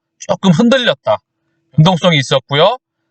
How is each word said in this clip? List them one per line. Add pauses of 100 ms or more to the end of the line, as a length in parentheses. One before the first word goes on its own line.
(280)
조금
흔들렸다. (580)
변동성이
있었고요. (320)